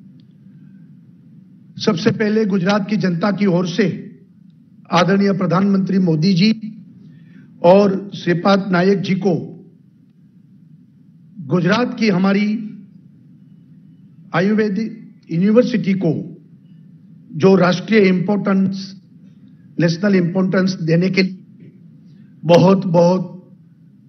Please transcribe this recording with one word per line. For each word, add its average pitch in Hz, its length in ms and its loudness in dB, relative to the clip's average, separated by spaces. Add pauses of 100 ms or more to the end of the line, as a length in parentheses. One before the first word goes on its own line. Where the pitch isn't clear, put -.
(1800)
सबसे - 340 -2
पहले 214 340 -2
गुजरात 202 460 -2
की 214 60 -2
जनता 180 360 -2
की 202 140 -2
ओर 180 200 0
से 196 200 -2 (1080)
आदरणीय 196 400 2
प्रधानमंत्री 190 680 0
मोदी 170 360 0
जी 202 160 2 (1120)
और 190 520 4
श्रीपाद 190 580 0
नायक 185 280 2
जी 165 140 -4
को 190 200 -2 (2000)
गुजरात 190 520 0
की 214 100 0
हमारी 196 380 0 (1900)
आयुर्वेद 202 440 -2 (520)
यूनिवर्सिटी 196 640 2
को 185 180 -2 (1200)
जो 185 220 4
राष्ट्रीय 180 460 2
importance, 190 920 0 (880)
national 190 340 2
importance 185 580 0 (100)
देने 170 280 0
के 190 120 -2
लिए 190 140 -4 (1080)
बहुत 175 420 4
बहुत 175 500 0 (720)